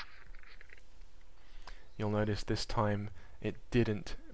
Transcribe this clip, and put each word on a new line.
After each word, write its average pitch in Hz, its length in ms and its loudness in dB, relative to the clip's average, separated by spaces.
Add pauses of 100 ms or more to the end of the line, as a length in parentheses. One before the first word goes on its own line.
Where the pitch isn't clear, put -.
(2000)
You'll 107 140 2
notice 104 320 4
this - 220 2
time 104 440 4 (320)
it 104 140 0 (160)
didn't 113 440 4 (180)